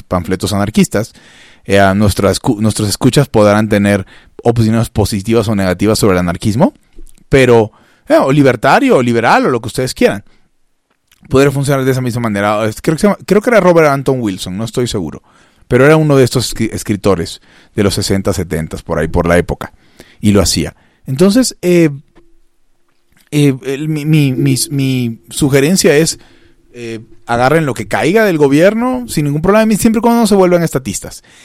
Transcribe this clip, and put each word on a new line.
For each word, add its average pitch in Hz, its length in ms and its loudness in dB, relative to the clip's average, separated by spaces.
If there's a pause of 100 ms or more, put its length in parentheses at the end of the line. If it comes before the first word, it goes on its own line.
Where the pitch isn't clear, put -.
panfletos 92 480 -4
anarquistas. 101 580 -2 (520)
Eh, 98 160 2
a 95 140 4
nuestras 98 460 0
cu-, 104 220 -2
nuestros 107 260 -2
escuchas 131 400 0
podrán 104 400 2
tener 101 380 0 (360)
opiniones 117 460 0
positivas 107 600 -2
o 113 60 -2
negativas 98 440 0
sobre 101 160 2
el 90 60 0
anarquismo, 98 520 -2 (560)
pero, 120 440 4 (360)
eh, 302 100 4
o 147 140 0
libertario, 147 640 2
o 131 60 2
liberal, 123 440 0
o 160 40 -2
lo 120 100 -2
que 110 80 -10
ustedes 127 240 -6
quieran. 139 320 -2 (1000)
Podría 139 240 2
funcionar 135 360 -2
de 135 40 2
esa 127 120 -2
misma 120 180 -4
manera. 107 460 -2
Es, 110 160 -8
creo 160 140 -2
que - 40 -8
se 208 60 2
llama, 196 180 0
creo 196 160 2
que 240 80 -4
era 240 100 4
Robert 170 300 4
Anton 139 320 -2
Wilson, 95 380 -6
no 113 60 -6
estoy 123 220 -4
seguro. 92 360 -8 (440)
Pero 127 200 2
era 156 100 6
uno 151 220 2
de 131 60 4
estos - 300 -4
escri-, 113 160 -4
escritores 95 680 -4 (340)
de 107 80 -2
los 101 120 0
sesenta, 98 400 -2
setentas, 82 480 -8
por 80 160 -6
ahí, 82 100 -2
por 85 180 0
la 87 120 2
época. - 340 -6 (480)
Y 104 120 2
lo 98 100 4
hacía. - 340 -4 (300)
Entonces, 196 560 0
eh, 175 260 2 (1400)
eh, 143 340 2
el, 139 240 -6
mi, 151 160 -4
mi, 147 280 2
mi, 135 240 -2 (140)
mi 131 500 -4 (100)
sugerencia 143 640 2
es, 160 220 0 (560)
eh, 117 260 -12 (240)
agarren 131 400 0
lo 131 80 -2
que 101 160 -10
caiga 170 380 0
del 180 100 0
gobierno 208 720 0
sin 151 160 -4
ningún 147 160 -4
problema, 214 360 2
siempre 226 240 0
y - 20 -4
cuando 233 180 2
no 226 60 2
se 214 80 2
vuelvan 180 280 4
estatistas. - 600 -8 (200)